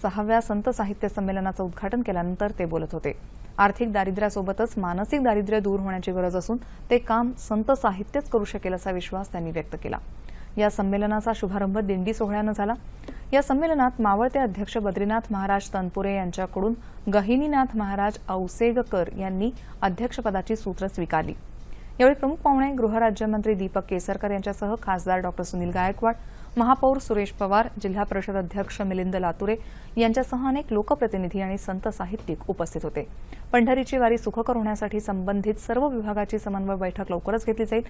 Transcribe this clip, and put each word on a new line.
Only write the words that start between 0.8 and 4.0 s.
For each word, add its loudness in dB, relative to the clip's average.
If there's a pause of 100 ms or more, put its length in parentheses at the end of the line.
संमेलनाचं -2
उद्घाटन -2
केल्यानंतर 0
ते 2
बोलत -2
होते. -4 (400)
आर्थिक 4
दारिद्र्यासोबतच 0